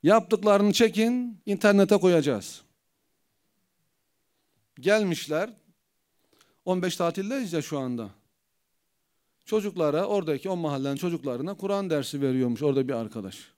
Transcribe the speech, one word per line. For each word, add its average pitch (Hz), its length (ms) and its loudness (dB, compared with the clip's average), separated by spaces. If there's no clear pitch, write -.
Yaptıklarını 202 680 4
çekin. 226 720 0
İnternete 202 520 4
koyacağız. 147 640 2
Gelmişler. 185 760 0
On 185 160 0
beş 180 140 -4
tatildeyiz 190 580 -4
ya 160 80 -2
şu 147 180 -6
anda. 120 300 -6
Çocuklara, 180 600 -2
oradaki 190 440 -2
o 185 60 -4
mahallenin 139 400 -4
çocuklarına 147 600 -6
Kur'an 196 320 -4
dersi 143 320 -4
veriyormuş 127 400 0
orada 135 260 0
bir 135 60 -4
arkadaş. 107 640 -10